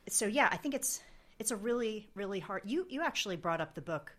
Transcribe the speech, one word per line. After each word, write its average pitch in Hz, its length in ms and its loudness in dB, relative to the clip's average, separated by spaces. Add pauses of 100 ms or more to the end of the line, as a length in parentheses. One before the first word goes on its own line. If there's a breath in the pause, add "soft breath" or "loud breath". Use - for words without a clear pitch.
so - 180 2
yeah, 214 240 6
I - 60 2
think 277 180 -2
it's, - 280 0 (360 loud breath)
it's 214 120 0
a 240 60 0
really, 220 580 0
really 196 260 -2
hard, 190 240 -4
you, 302 240 0
you 277 140 -2
actually 214 340 0
brought 165 240 0
up 156 140 -4
the 156 80 -8
book, 156 360 -4